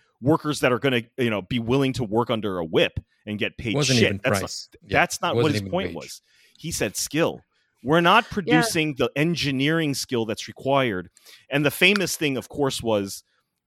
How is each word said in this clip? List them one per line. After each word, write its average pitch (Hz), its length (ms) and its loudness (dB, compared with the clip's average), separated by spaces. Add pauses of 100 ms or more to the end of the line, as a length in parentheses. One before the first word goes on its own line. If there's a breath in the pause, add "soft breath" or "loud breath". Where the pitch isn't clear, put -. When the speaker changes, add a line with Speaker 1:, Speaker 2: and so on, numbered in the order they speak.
(220)
Speaker 1:
workers 151 380 0
that 131 120 4
are 117 60 4
gonna, 127 240 0 (160)
you 123 100 2
know, 101 140 -2
be 120 160 -4
willing 127 340 2
to 123 120 -4
work 110 260 0
under 104 280 -2
a 85 60 -2
whip 110 340 2 (280)
and 107 120 -6
get 104 200 -4
paid 113 160 -2
Speaker 2:
Wasn't 131 240 2
Speaker 1:
shit. 110 80 6
Speaker 2:
even 101 180 -2
Speaker 1:
That's 107 140 2
Speaker 2:
price. - 340 -8
Speaker 1:
not, - 180 -18
Speaker 2:
Yeah, 127 100 2
Speaker 1:
that's - 200 -2
not 175 140 -2
what 117 80 2
Speaker 2:
wasn't 151 140 2
Speaker 1:
his 104 60 -4
Speaker 2:
even 98 80 -8
Speaker 1:
point 180 180 -2
Speaker 2:
wage. 85 80 -12
Speaker 1:
was. - 260 -16 (340 soft breath)
He 156 160 -10
said 110 240 -4
skill. 131 460 -2 (400)
We're 151 180 2
not 196 240 6
Speaker 3:
Yeah. - 60 -18
Speaker 1:
producing 196 640 2
the 120 200 0
engineering 143 800 0
skill 120 320 -2
that's 107 240 -6
required. 113 600 -2 (400 loud breath)
And 147 160 2
the 135 40 2
famous 180 460 2
thing, 139 220 -2
of - 100 -8
course, 135 340 -2
was 104 420 -2 (420)